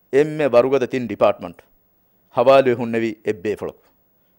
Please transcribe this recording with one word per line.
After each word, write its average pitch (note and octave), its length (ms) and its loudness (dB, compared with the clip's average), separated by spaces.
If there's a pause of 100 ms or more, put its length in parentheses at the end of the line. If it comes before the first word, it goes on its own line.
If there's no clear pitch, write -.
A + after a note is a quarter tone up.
(140)
එම්මෙ D3+ 340 0
වරුගද B2 400 2
තින් B2 200 -6
ඩිපාර්ට්මන්ට්. G2+ 520 -2 (760)
හවාලුවේ B2+ 400 4
හුන්නෙවි A2+ 360 -4 (120)
එබ්බේ G2+ 320 -6
ෆොලකු. - 260 -12 (580)